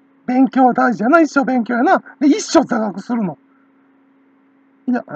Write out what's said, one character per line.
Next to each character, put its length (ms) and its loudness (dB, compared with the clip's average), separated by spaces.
勉 240 2
強 160 2
は 80 4
大 220 0
事 80 -6
や 80 0
な、 100 6
一 100 2
生 140 -2
勉 180 -2
強 120 -6
や 80 -2
な。 200 0
で、 100 2
一 120 2
生 240 2
座 140 -4
学 240 -6
す 120 -8
る 80 -4
の。 140 -6
い 80 -4
や、 100 -6